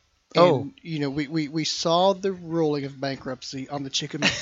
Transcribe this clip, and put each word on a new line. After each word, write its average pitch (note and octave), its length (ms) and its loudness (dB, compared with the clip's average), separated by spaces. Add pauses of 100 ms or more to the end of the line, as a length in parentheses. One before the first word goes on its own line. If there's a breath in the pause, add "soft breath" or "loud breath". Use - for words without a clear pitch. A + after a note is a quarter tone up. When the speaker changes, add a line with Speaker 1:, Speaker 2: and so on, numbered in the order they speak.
(380)
Speaker 1:
Oh. E3 240 8
Speaker 2:
And, C3 200 -8
you E3 180 -4
know, C#3+ 100 0
we, C#3+ 180 -2
we, D#3 220 -2
we D#3 160 -2
saw F3+ 480 4
the F#3+ 180 -4
ruling D#3+ 540 0
of C#3 160 -12
bankruptcy C3+ 680 -8
on C#3+ 160 -6
the C3+ 60 -8
chicken D3+ 320 -4 (200)